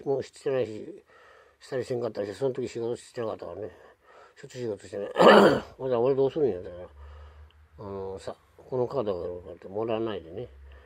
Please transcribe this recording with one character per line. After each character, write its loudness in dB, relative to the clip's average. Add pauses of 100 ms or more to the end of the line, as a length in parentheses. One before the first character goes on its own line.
も 0
し -10
て -6
な 2
い 0
し、 -12 (560)
し -20
た -4
り -2
せ -4
ん -2
か -2
っ -4
た -6
り -2
し -8
て、 -8
そ 0
の 0
時 -4
仕 -8
事 -2
し -18
て -8
な -2
か -4
っ -10
た -12
か -10
ら -10
ね。 -8 (640)
し -20
ょ -16
っ -16
ち -16
ゅ -10
う -6
仕 -4
事 -8
し -14
て -8
ね。 -6 (340)
<coughs> 4
ほ -4
ん 0
だ 2
ら 4
俺 4
ど 4
う 2
す -4
る 4
ん 2
や、 -4
だ -12
か -14
ら。 -14 (920)
あ -14
の -8
さ、 -10 (220)
こ -6
の 2
カ -2
ー 0
ド 0
が -6
あ -4
る -8
か -16
ら -12
っ -20
て -18
も -2
ら 0
わ 0
な -4
い -8
で -16
ね。 -10 (380)